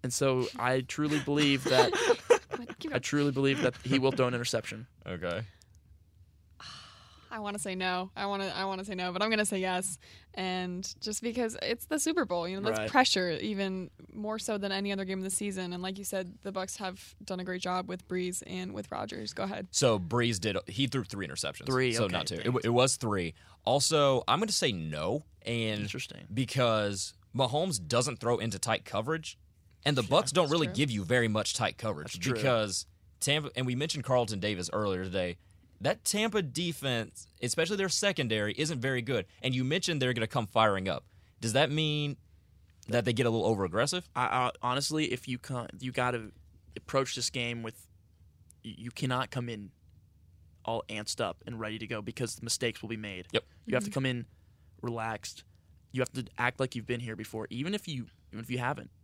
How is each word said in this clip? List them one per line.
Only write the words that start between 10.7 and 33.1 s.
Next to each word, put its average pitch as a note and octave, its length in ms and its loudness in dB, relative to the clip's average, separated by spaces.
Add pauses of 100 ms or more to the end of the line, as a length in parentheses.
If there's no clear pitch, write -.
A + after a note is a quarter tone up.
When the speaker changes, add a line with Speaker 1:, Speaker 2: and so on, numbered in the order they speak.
Speaker 2:
just G#3+ 200 -4
because A3+ 400 -2
it's - 260 -2
the D4+ 120 0
Super D#4+ 240 2
Bowl, F3 240 0
you F#3 140 -4
know, - 80 -
that's A3 100 0
Speaker 1:
Right. G#2+ 100 0
Speaker 2:
pressure F3+ 420 4
even F#3+ 580 -2 (240)
more G#3+ 260 -6
so G#3+ 180 -2
than G3 140 -2
any G3 220 0
other G3 120 -2
game F#3+ 120 -2
of F#3 80 -2
the G3 60 -2
season. F#3+ 420 -2
And F3+ 100 -6
like F#3+ 140 -4
you G3+ 80 -10
said, F#3 280 -4 (100)
the G3 100 -6
Bucs F#3+ 240 -4
have F#3+ 460 -8
done F#3 180 -4
a - 20 -4
great F3+ 180 -4
job F3+ 280 -2
with F3+ 180 -8
Brees F3+ 400 -2
and F#3 260 -6
with G3+ 180 -8
Rodgers. G#3+ 420 -6
Go - 100 -4
ahead. F#3+ 280 -6
Speaker 3:
So A2+ 280 4
Brees A2+ 400 2
did, G2 160 0 (120)
he A2+ 200 0
threw B2+ 160 -2
three G2 240 -6
interceptions. C#2 380 -6
Speaker 1:
Three, B2+ 280 2
Speaker 3:
So A2+ 120 4
Speaker 1:
okay, F2+ 80 0
Speaker 3:
not E2 140 0
two. - 100 -4
Speaker 1:
dang D2+ 80 -6
Speaker 3:
It, A#2 40 2
w-, B2+ 140 2
Speaker 1:
it. - 40 0
Speaker 3:
it - 60 4
was B2+ 220 6
three. F#2+ 380 -2 (320)
Also, C#3 640 6
I'm C3+ 120 4
gonna G#3+ 120 0
say D3+ 200 2
no. D#2+ 540 -2 (200)
And A2 360 -2
Speaker 1:
Interesting. - 520 -8
Speaker 3:
because A2 800 2 (220)
Mahomes C3+ 500 0
doesn't C#3+ 340 2
throw A#2 180 2
into G#2+ 220 -2
tight - 260 0
coverage, D3+ 520 -4 (480)
and C#3+ 120 4
the B2+ 60 2
Speaker 1:
Yeah, G2 40 -2
Speaker 3:
Bucs D3+ 240 4
don't F3+ 140 4
Speaker 2:
that's C#3 60 0
Speaker 3:
really D#3+ 160 4
Speaker 2:
true. - 80 -4
Speaker 3:
give C#3 140 2
you G#2 140 -2
very A#2 240 4
much G#2+ 260 0
tight G#2+ 240 0
coverage E2+ 360 -6
Speaker 1:
That's E3+ 120 -6
true. C3 80 2
Speaker 3:
because A2 540 0 (320)